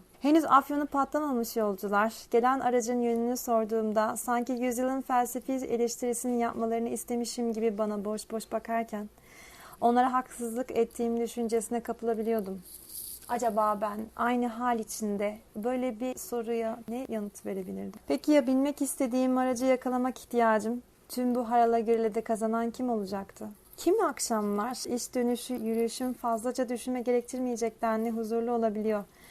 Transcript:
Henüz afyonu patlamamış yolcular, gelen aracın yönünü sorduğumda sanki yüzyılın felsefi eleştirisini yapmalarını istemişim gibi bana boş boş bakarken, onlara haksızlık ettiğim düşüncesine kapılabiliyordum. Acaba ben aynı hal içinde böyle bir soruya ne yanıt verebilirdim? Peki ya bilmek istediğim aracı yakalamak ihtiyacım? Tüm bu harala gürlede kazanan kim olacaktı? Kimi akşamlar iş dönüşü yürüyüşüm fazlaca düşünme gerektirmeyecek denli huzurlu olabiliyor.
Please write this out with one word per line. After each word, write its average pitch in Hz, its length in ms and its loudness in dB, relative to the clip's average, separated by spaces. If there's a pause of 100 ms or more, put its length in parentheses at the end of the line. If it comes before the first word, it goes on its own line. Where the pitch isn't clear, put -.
(220)
Henüz 302 240 6
afyonu 285 400 4
patlamamış 269 720 0
yolcular, 208 560 2 (180)
gelen 247 280 6
aracın 247 420 2
yönünü 233 360 2
sorduğumda 220 800 0
sanki 240 360 0
yüzyılın 254 480 0
felsefi 247 500 0
eleştirisini 240 880 0
yapmalarını 233 500 -2
istemişim 240 640 -4
gibi 220 240 0
bana 208 280 -2
boş 214 260 -6
boş 220 200 -6
bakarken, 226 580 -4 (720)
onlara 247 320 4
haksızlık 247 580 -4
ettiğim 233 480 0
düşüncesine 233 600 -2
kapılabiliyordum. 220 840 -2 (680)
Acaba 220 520 2
ben 208 180 -4 (160)
aynı 240 320 2
hal 240 320 0
içinde 208 580 -2 (180)
böyle 247 440 -2
bir 254 180 -4
soruya 233 720 -4
ne 247 220 -6
yanıt 208 360 -6
verebilirdim? 196 640 -6
Peki 285 240 2
ya 285 160 6
bilmek 269 340 2
istediğim 254 560 0
aracı 254 280 0
yakalamak 254 540 2
ihtiyacım? 226 600 2 (280)
Tüm 247 260 0
bu 240 140 -2
harala 233 300 6
gürlede 226 420 2
kazanan 226 500 0
kim 247 180 -4
olacaktı? 202 580 -6 (300)
Kimi 403 260 4
akşamlar 226 920 -2
iş - 200 -6
dönüşü 240 380 0
yürüyüşüm 226 600 -2
fazlaca 233 560 -2
düşünme 254 320 -4
gerektirmeyecek 240 800 -2
denli 226 300 0
huzurlu 233 400 -2
olabiliyor. 214 520 0 (280)